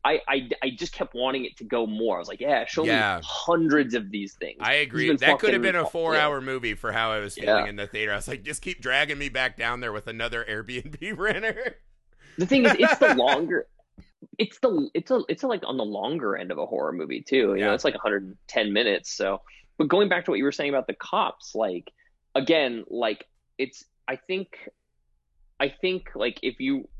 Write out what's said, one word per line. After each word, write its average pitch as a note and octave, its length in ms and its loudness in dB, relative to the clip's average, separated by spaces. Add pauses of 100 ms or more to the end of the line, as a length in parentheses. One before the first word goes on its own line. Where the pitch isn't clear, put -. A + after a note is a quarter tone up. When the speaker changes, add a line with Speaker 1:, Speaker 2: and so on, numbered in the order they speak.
Speaker 1:
I, D3+ 240 4
I, C3 220 0 (140)
I C3+ 80 0
just E3 220 -8
kept - 200 -6
wanting B2+ 320 -2
it - 120 -14
to B2 80 -14
go A#2 200 0
more. A2 300 0
I F2 40 -4
was E2+ 80 -10
like, F#2 120 -12
"Yeah, B2 260 0
show - 200 -2
Speaker 2:
Yeah. G#2+ 320 2
Speaker 1:
me - 80 -8
hundreds D3+ 680 2
of G#2+ 160 -4
these G2+ 240 -8
things." - 260 -10
Speaker 2:
I A#2+ 180 2
Speaker 1:
He's D3+ 100 2
Speaker 2:
agree. B2 220 -2
Speaker 1:
been C#3+ 80 4
Speaker 2:
That C#3+ 220 6
could G#3 140 4
have G3 80 2
Speaker 1:
fucking - 0 -
Speaker 2:
been F#3 140 2
a E3+ 80 2
Speaker 1:
yeah. - 60 -2
Speaker 2:
four-hour D3+ 520 2
movie C3 320 -4
for G#2+ 180 -4
how A2+ 200 0
I G#2+ 80 -2
was G2+ 160 -8
feeling G2+ 300 2
Speaker 1:
Yeah. G#2 40 -6
Speaker 2:
in G#2 60 -10
the G2+ 100 -6
theater. G#2+ 280 -4
I - 20 0
was G#2 120 -6
like, C#3 160 -8
"Just D3 200 -8
keep F3+ 180 -8
dragging C#3 380 0
me C#3+ 100 -4
back C3 280 -2
down A#2+ 240 -2
there A#2 100 -4
with G#2 160 -6
another A#2 380 -6
<laughs> G#2+ 40 -10
Airbnb B2 680 -8
renter." G#3+ 580 -4 (640)
Speaker 1:
The F#3 80 2
thing C4 180 6
is, - 140 8
it's - 180 6
the D4+ 180 6
Speaker 2:
<laughs> - 20 2
Speaker 1:
longer, C4 500 2 (720)
it's - 220 -2
the, F3 340 2
it's E3+ 160 -2
a, B3 180 4
it's - 140 -4
a, C#4 40 -2
like, A3+ 180 -2
on C3 120 -4
the A#2+ 80 0
longer G#2+ 520 -2
end F#2 140 -8
of - 60 -4
a D2 80 -2
horror D2+ 280 -2
movie D#2 280 -6
too. C3 280 4
You G2 80 2
know, G#2 100 2
Speaker 2:
Yeah. G2+ 60 4
Speaker 1:
it's, - 100 -2
like, D3+ 120 0
a - 40 -10
hundred G2+ 240 0
and F#2+ 140 -16 (100)
ten G#2+ 260 0
minutes. G#2 420 2
So, F#2+ 260 -2 (360)
but D#3 120 2
going G3+ 200 6
back F3 160 0
to F3+ 60 0
what B2 60 2
you B2 80 2
were C#3+ 80 2
saying C#3+ 160 -2
about C#3 180 0
the - 80 -6
cops, - 580 -4
like, F#2+ 380 -4 (420)
again, C3+ 560 2
like, A2 360 -2 (320)
it's, B2+ 260 -6 (240)
I C3 80 -4
think, F#3 420 -8 (1000)
I C#3+ 80 2
think, F#3 480 -4
like, A2+ 280 -2
if B2 180 -4
you C3+ 260 -2 (120)